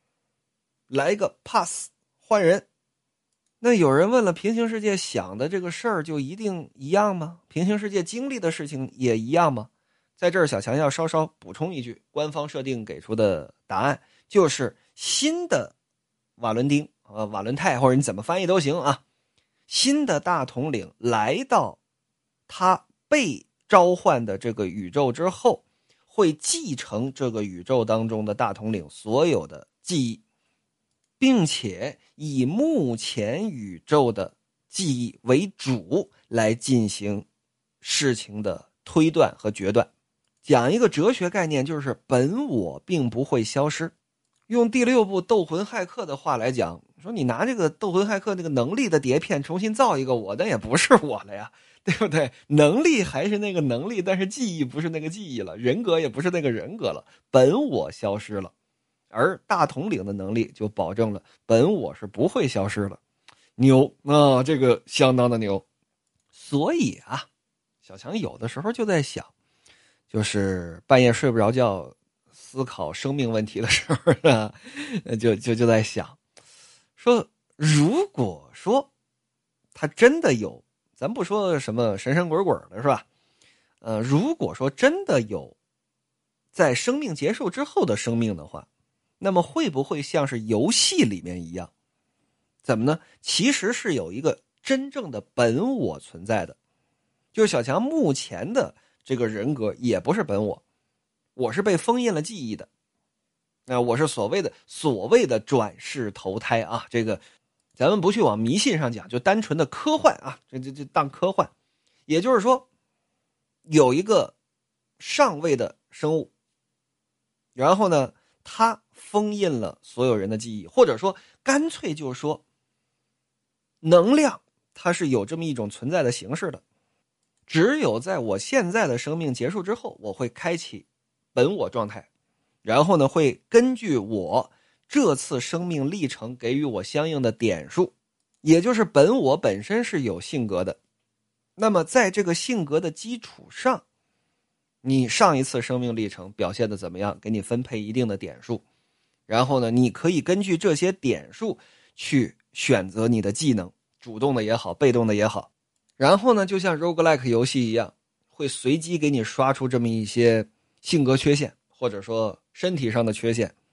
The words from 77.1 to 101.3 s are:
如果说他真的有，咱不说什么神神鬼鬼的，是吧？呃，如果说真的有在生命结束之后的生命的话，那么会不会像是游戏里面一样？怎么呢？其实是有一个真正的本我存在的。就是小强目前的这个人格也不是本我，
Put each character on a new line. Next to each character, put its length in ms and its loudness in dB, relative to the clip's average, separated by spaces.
如 540 4
果 420 -4
说 400 0
他 140 -8
真 340 4
的 140 4
有， 300 -4
咱 180 -6
不 100 -4
说 360 -2
什 140 -8
么 240 0
神 180 -2
神 120 0
鬼 160 0
鬼 80 0
的， 100 -12
是 60 0
吧？ 180 0
呃， 200 -4
如 340 0
果 180 -6
说 160 -4
真 360 0
的 160 2
有 340 -10
在 220 2
生 240 -2
命 160 -6
结 180 -2
束 180 -4
之 140 -6
后 220 0
的 100 0
生 220 -2
命 180 -2
的 120 -16
话， 200 -18
那 120 -2
么 120 4
会 260 -2
不 140 -4
会 180 -6
像 260 -2
是 140 -6
游 300 0
戏 320 2
里 180 -2
面 200 -10
一 100 -14
样？ 200 -12
怎 140 0
么 60 -2
呢？ 160 2
其 300 0
实 200 -2
是 220 -4
有 180 -6
一 80 -10
个 220 -2
真 280 -2
正 220 -10
的 100 -8
本 540 0
我 240 -4
存 260 -20
在 220 -2
的。 100 -20
就 140 2
是 20 2
小 140 0
强 200 0
目 300 0
前 400 -6
的 240 -2
这 120 -4
个 120 0
人 260 -4
格 240 -4
也 220 0
不 140 -2
是 100 -2
本 220 -2
我， 180 -8